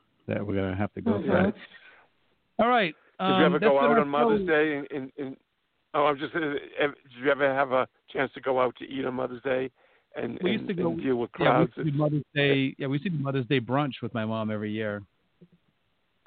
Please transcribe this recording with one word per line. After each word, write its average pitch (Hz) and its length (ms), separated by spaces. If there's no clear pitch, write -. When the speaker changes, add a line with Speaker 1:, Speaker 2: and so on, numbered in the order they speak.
Speaker 1:
that 104 180
we're 101 100
gonna 95 200
have 98 180
to - 80
go 226 100
Speaker 2:
Mm-hmm. - 180
Speaker 1:
through. 190 240
All 226 120
right. 220 260
Speaker 2:
Did 185 80
you 190 60
Speaker 1:
Um, 190 100
Speaker 2:
ever - 160
Speaker 1:
that's - 100
Speaker 2:
go 139 100
Speaker 1:
been - 60
Speaker 2:
out 240 60
Speaker 1:
our 233 80
Speaker 2:
on 143 100
Mother's 202 320
Speaker 1:
show. 185 60
Speaker 2:
Day? 151 300
In, 143 80
in, 135 320
in, 135 200
oh, 147 120
I'm 147 120
just, 156 180
uh, 175 40
did 143 540
you 135 80
ever 139 240
have 135 200
a 127 140
chance 135 240
to 143 80
go 131 200
out 123 160
to - 120
eat 135 160
on 127 100
Mother's 127 260
Day 131 280
and, 123 260
Speaker 1:
We 185 100
Speaker 2:
and, 214 100
Speaker 1:
used - 60
to 208 60
go, 170 180
Speaker 2:
and 165 100
deal 131 160
with 120 200
Speaker 1:
yeah, - 20
we 147 60
Speaker 2:
crowds? 127 320
Speaker 1:
used 165 100
to 147 40
do 139 60
Mother's 151 260
Day. 139 440
Yeah, 143 100
we 131 60
used 143 100
to 202 60
do 156 120
Mother's 135 240
Day 131 140
brunch 123 420
with 117 120
my 113 120
mom 110 260
every 107 200
year. 104 320